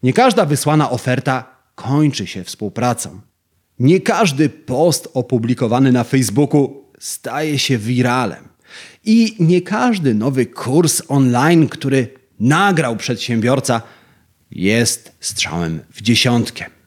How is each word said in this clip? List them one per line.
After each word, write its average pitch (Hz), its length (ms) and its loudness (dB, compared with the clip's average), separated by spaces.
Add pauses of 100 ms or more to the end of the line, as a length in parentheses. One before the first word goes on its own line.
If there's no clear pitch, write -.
Nie 127 100 2
każda 202 340 4
wysłana 147 440 0
oferta 127 640 -4 (180)
kończy 139 520 0
się 92 180 -12
współpracą. 107 760 -6 (580)
Nie 156 220 4
każdy 175 480 0
post 147 640 -2
opublikowany 123 800 0
na 123 120 2
Facebooku 135 800 0 (140)
staje 143 600 -6
się 127 200 -2
wiralem. 120 680 -2 (560)
I 220 360 4
nie 175 220 4
każdy 196 520 0
nowy 123 320 0
kurs 147 600 0
online, 139 600 4
który 135 460 -2 (260)
nagrał 151 560 2
przedsiębiorca, 120 840 -2 (680)
jest 107 720 -2
strzałem 82 600 -6 (100)
w - 120 -20
dziesiątkę. 117 640 0 (200)